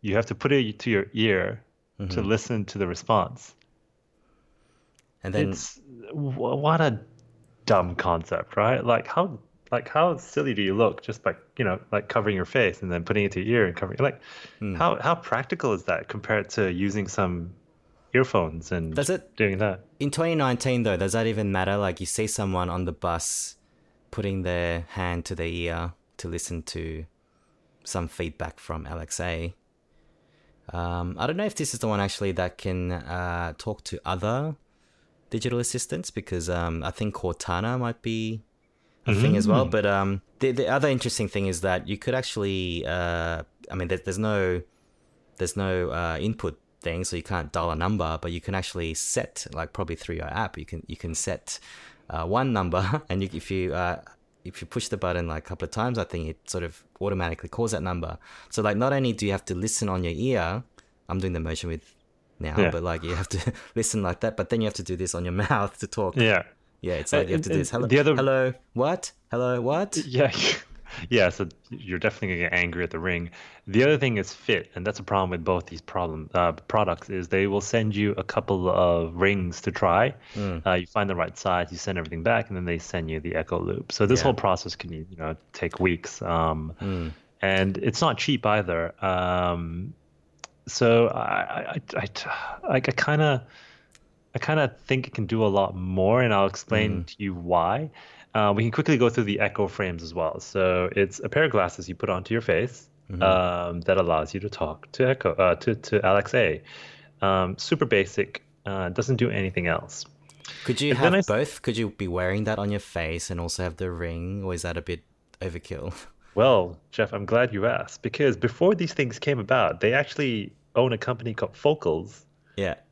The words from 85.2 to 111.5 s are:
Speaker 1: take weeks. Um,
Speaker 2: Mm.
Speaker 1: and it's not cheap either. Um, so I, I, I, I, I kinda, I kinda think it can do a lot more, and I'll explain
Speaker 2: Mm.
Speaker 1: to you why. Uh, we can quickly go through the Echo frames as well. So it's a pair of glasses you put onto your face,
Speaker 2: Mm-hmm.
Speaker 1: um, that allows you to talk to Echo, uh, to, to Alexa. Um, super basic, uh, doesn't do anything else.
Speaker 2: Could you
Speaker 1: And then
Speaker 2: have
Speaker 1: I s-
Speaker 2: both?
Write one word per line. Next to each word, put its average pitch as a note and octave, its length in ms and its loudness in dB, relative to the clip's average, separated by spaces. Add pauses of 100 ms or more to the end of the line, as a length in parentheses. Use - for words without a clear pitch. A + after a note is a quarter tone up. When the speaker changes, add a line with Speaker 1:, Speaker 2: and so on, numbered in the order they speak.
Speaker 1:
take - 260 -6
weeks. F2+ 420 0
Um, D#2+ 600 0
Speaker 2:
Mm. F2+ 300 -4 (300)
Speaker 1:
and F#2+ 360 2
it's - 240 0
not D3+ 160 4
cheap C3 280 0
either. F#2 480 2 (100)
Um, F2+ 920 0 (720)
so A#2 420 6
I, - 640 -2
I, - 60 -6 (160)
I, - 100 -4 (600)
I, C3 60 4
I C3 40 6
kinda, C#3+ 640 2 (920)
I - 40 -2
kinda D3+ 340 2 (120)
think C3 220 0
it - 60 -16
can A2 120 -2
do A2+ 200 2
a - 20 6
lot G2 280 4
more, F#2 460 4
and A#2 120 4
I'll G2 140 6
explain G2+ 560 0
Speaker 2:
Mm. - 40 -8
Speaker 1:
to - 120 -18
you G2 140 -4
why. F2 560 2 (440)
Uh, G#2 220 4
we A2 80 2
can A2+ 80 2
quickly A2+ 260 2
go A#2+ 120 6
through A#2 160 2
the G2+ 140 0
Echo G2+ 280 0
frames F2+ 340 -4
as E2 120 -12
well. D#2+ 260 -2
So F2+ 560 2
it's G2 240 2
a - 100 -6
pair D3+ 140 4
of D3+ 80 2
glasses F#2 360 0
you F2+ 80 -8
put - 140 -4
onto F#2+ 240 -2
your A#2 80 0
face, G#2+ 480 -2 (220)
Speaker 2:
Mm-hmm. F#2 100 -2
Speaker 1:
um, F2+ 600 2
that F#2 160 4
allows E2 360 2
you G2 60 -4
to G2+ 100 -6
talk - 440 -6
to C3 140 2
Echo, B2+ 260 2
uh, F2+ 220 6
to, A2+ 200 0
to G2 340 2
Alexa. G2+ 500 4 (640)
Um, F#2+ 360 2
super - 280 0
basic, G2 560 0 (240)
uh, F#2+ 240 -4
doesn't A#2+ 280 0
do A#2+ 120 2
anything F#2+ 380 -2
else. - 380 -4 (580)
Speaker 2:
Could B2 180 -2
you C#3+ 100 2
Speaker 1:
And B2 80 4
then C#3 60 4
Speaker 2:
have F3 80 8
Speaker 1:
I G3 60 6
s- F#3+ 80 2
Speaker 2:
both? - 340 0